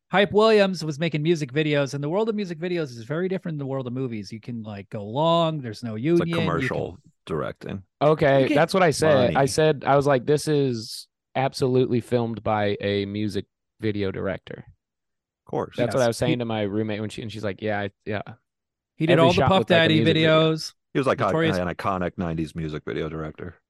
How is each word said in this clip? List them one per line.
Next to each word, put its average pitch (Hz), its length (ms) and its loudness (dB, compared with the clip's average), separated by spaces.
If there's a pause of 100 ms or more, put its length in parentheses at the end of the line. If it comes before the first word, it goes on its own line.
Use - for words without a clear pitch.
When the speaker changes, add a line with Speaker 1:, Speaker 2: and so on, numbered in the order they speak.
(100)
Speaker 1:
Hype 196 220 2
Williams 196 520 4
was 151 160 -6
making 160 220 -2
music 151 300 0
videos, 143 400 0
and 143 100 -6
the 147 60 -4
world 208 200 -2
of 220 80 -4
music 175 220 -6
videos 160 380 -4
is 117 60 -12
very 156 260 -4
different 175 300 -6
than 139 80 -6
the - 0 -
world 131 220 -6
of 117 40 -6
movies. 117 400 -6
You 110 80 -12
can, 117 220 -10
like, 104 260 -12
go 104 160 -10
long, 160 560 0
there's 117 220 -10
no 110 140 -6
Speaker 2:
It's 160 240 2
like 165 80 0
Speaker 1:
union, - 0 -
you 170 80 -2
can 165 100 0
Speaker 2:
commercial 82 520 -4 (280)
directing. 80 560 -6 (180)
Speaker 3:
Okay, 151 420 4
Speaker 1:
you 131 60 2
can 302 60 0
Speaker 3:
that's 165 180 2
what 185 120 4
I 156 80 4
said. 135 380 4
I - 20 -2
Speaker 2:
Money. 139 160 2
Speaker 3:
said, 156 360 2
I 139 120 4
was 139 100 2
like, 131 200 2
"This 147 200 0
is 135 640 -2 (260)
absolutely 127 640 2
filmed 117 440 -2
by 104 360 0
a 101 240 0
music 101 420 -4 (340)
video 101 320 -2
director." 95 520 -8
Speaker 2:
Of - 840 -20
course. - 260 -6
Speaker 3:
That's 117 160 0
what 135 80 0
Speaker 1:
Yes. 123 40 2
Speaker 3:
I 117 40 2
was 113 80 -2
saying - 180 0
Speaker 1:
He - 40 2
Speaker 3:
to 120 60 -4
my 110 180 -4
roommate 107 380 -2
when 107 100 -6
she, - 120 -10
and 107 100 -10
she's 107 120 -10
like, 98 160 -6
"Yeah, 104 200 -2
I, 101 100 -6 (140)
yeah." 101 180 -6 (720)
Speaker 1:
He 160 120 -2
did 165 80 4
Speaker 3:
Every 165 80 6
Speaker 1:
all 165 80 8
the 180 40 2
Speaker 3:
shot 180 140 4
Speaker 1:
Puff 190 100 6
Speaker 3:
looked - 120 0
like 175 80 6
a 165 40 6
Speaker 1:
Daddy 160 140 4
Speaker 3:
music 156 180 4
video. 160 380 4
Speaker 1:
videos. 156 200 -6 (220)
Speaker 2:
He 147 60 2
was, 131 80 0
like, 101 120 2
a, 117 40 2
Speaker 1:
Notorious 104 340 2
Speaker 2:
an 87 100 0
iconic 90 480 -2
nineties 82 380 -4
music 76 320 -8
video 78 220 -4
director. 78 480 -10 (140)